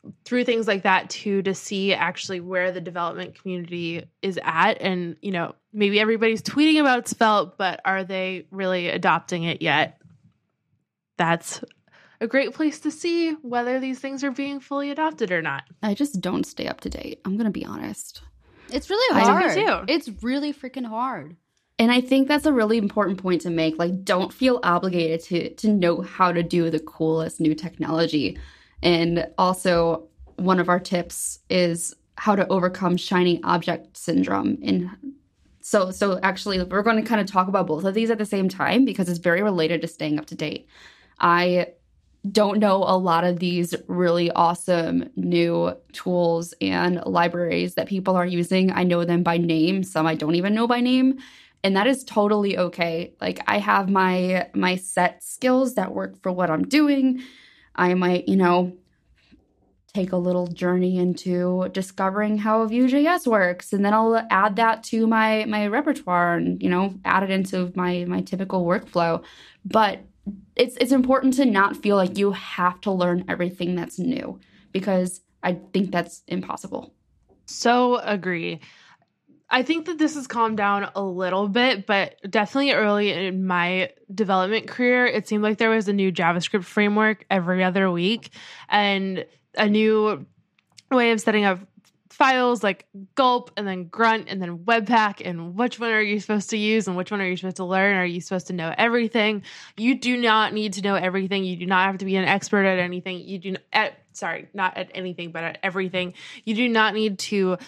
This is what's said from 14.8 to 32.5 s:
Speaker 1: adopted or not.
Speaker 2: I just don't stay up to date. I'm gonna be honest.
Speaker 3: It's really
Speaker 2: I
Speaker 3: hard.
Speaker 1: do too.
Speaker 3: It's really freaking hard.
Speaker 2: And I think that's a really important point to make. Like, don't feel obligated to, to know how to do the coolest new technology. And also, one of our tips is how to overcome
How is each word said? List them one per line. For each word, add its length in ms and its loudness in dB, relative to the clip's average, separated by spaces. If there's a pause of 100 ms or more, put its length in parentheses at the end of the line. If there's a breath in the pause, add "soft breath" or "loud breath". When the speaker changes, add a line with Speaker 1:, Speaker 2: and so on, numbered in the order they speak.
Speaker 1:
adopted 420 -2
or 80 0
not. 240 -6 (180)
Speaker 2:
I 100 0
just 280 -4
don't 240 -2
stay 220 -10
up 140 -8
to 80 -10
date. 360 -12
I'm 100 -4
gonna 160 -2
be 140 -8
honest. 560 -14 (500 loud breath)
Speaker 3:
It's 180 -8
really 260 0
Speaker 2:
I 80 4
Speaker 3:
hard. 300 4
Speaker 1:
do 120 2
too. 280 0
Speaker 3:
It's 300 -6
really 300 -2
freaking 320 -12
hard. 500 -8 (440)
Speaker 2:
And 120 6
I 100 4
think 260 2
that's 200 2
a 40 4
really 280 2
important 420 -2
point 200 0
to 100 -4
make. 260 0
Like, 260 -2
don't 300 0
feel 300 2
obligated 600 0
to, 280 -4
to 180 -2
know 300 2
how 300 0
to 100 0
do 300 0
the 80 0
coolest 600 -2
new 140 2
technology. 840 -2 (420 loud breath)
And 460 2 (100)
also, 720 2 (300)
one 220 2
of 100 0
our 100 4
tips 580 -6 (140)
is 440 0 (200)
how 200 2
to 120 2
overcome 500 0